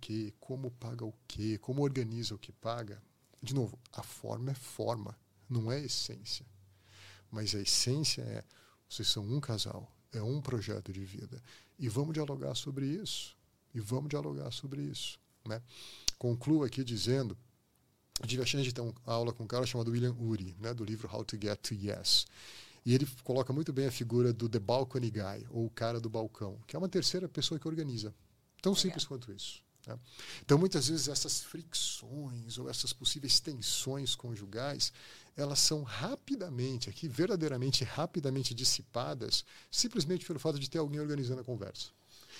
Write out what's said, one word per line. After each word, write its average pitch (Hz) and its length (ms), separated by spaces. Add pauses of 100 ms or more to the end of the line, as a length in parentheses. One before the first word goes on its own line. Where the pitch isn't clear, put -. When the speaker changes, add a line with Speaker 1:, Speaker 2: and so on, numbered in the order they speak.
Speaker 1:
quê, 107 380
como 131 320
paga 120 340
o 107 100 (120)
quê, 107 320
como 135 240
organiza 117 520
o 101 40
que - 140
paga, 113 500 (400)
de 120 120
novo, 120 240 (140)
a - 100
forma 113 480
é 135 40
forma, 110 640 (300)
não 117 240
é 143 80
essência. - 640 (880)
Mas 107 240
a 104 60
essência 127 600
é, 110 220 (440)
vocês - 200
são 107 160
um 127 160
casal, 107 500 (220)
é 110 100
um 131 180
projeto 104 520
de 95 120
vida. 104 380 (360)
E 131 100
vamos 143 240
dialogar 139 420
sobre 135 320
isso. 170 500 (380)
E 117 60
vamos 127 300
dialogar 143 400
sobre 135 320
isso, - 360 (280)
né? 110 160 (560)
Concluo 127 460
aqui 131 200
dizendo, 117 540 (840)
eu - 60
tive 123 160
a 120 40
chance 139 180
de 123 100
ter 127 60
uma 117 120 (140)
aula 120 260
com 117 120
um - 20
cara 123 180
chamado 120 280
William 120 260
Ury, 104 400
né, 110 160
do 113 100
livro 107 260
How 107 140
to 107 160
Get 104 220
to - 120
Yes. 101 520 (580)
E 120 100
ele 139 120 (180)
coloca 127 280
muito 151 200
bem 135 140
a 131 60
figura 120 400
do 117 160
the 113 100
balcony 123 520
guy, 104 400
ou 117 160
o 113 40
cara 117 300
do 113 100
balcão, 110 560
que - 80
é 147 40
uma 185 100
terceira 180 400
pessoa 156 320
que - 80
organiza. 131 440 (480)
Tão 190 120
Speaker 2:
Legal. 190 100
Speaker 1:
simples 175 220
quanto 120 280
isso, - 300 (240)
né? 117 120 (460)
Então, 143 140
muitas 170 300
vezes, 151 200
essas 143 340
fricções 123 1160
ou 131 100
essas 123 240
possíveis - 460
tensões 135 800
conjugais, 117 760 (440)
elas 143 240
são 151 220
rapidamente, 147 1080
aqui, - 180
verdadeiramente 139 760
rapidamente 135 720
dissipadas, 123 880 (260)
simplesmente 185 560
pelo 160 140
fato 156 180
de 139 100
ter 165 100
alguém 147 220
organizando 139 400
a 120 40
conversa. 107 460 (480)